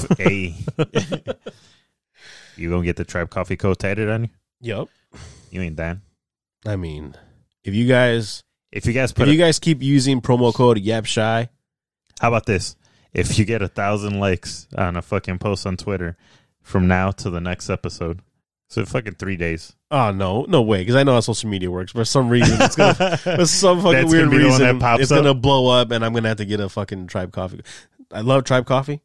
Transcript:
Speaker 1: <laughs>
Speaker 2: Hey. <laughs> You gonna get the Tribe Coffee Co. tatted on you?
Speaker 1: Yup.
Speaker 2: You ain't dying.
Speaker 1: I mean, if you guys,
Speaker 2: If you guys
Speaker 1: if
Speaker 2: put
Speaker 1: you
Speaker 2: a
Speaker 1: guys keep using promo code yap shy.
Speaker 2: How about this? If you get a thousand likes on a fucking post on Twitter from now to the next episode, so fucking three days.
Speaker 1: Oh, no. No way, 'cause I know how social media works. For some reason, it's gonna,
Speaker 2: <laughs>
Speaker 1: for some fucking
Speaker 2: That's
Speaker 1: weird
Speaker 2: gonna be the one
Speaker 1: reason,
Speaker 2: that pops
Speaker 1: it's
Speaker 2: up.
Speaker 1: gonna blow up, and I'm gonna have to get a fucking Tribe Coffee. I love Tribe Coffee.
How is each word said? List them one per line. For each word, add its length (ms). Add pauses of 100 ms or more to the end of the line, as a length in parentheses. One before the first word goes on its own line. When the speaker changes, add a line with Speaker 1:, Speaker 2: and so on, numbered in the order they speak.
Speaker 1:
<laughs> 180
Speaker 2:
Hey. 380 (200)
<laughs> 600 (1200)
You 140
gonna 140
get 120
the 80
Tribe 260
Coffee 260
Co. 180
tatted 360
on 140
you? 60 (300)
Speaker 1:
Yup. 280 (640)
Speaker 2:
You 100
ain't 140
dying. 240 (680)
Speaker 1:
I 80
mean, 400 (480)
if 120
you 120
guys, 560 (300)
Speaker 2:
If 140
you 60
guys 180
Speaker 1:
if 60
Speaker 2:
put 120
Speaker 1:
you 60
Speaker 2:
a 20
Speaker 1:
guys 240
keep 200
using 400
promo 320
code 260
yap 280
shy. 440 (680)
Speaker 2:
How 80
about 180
this? 280 (400)
If 240
you 60
get 180
a 60
thousand 500
likes 480 (100)
on 200
a 60
fucking 360
post 280
on 100
Twitter 400 (440)
from 280
now 240
to 180
the 100
next 300
episode, 520 (460)
so 160
fucking 300
three 220
days. 380 (180)
Speaker 1:
Oh, 180
no. 380
No 120
way, 240
'cause 120
I 80
know 80
how 80
social 280
media 220
works. 220
For 120
some 240
reason, 320
it's 140
gonna, 420
Speaker 2:
<laughs> 20
Speaker 1:
for 280
some 360
fucking 100
Speaker 2:
That's 180
Speaker 1:
weird 200
Speaker 2:
gonna 60
be 60
the 80
one 100
Speaker 1:
reason, 180
Speaker 2:
that 60
pops 200
Speaker 1:
it's 80
Speaker 2:
up. 60
Speaker 1:
gonna 160
blow 340
up, 240
and 120
I'm 80
gonna 160
have 100
to 60
get 140
a 100
fucking 380
Tribe 240
Coffee. 300 (500)
I 120
love 200
Tribe 240
Coffee. 380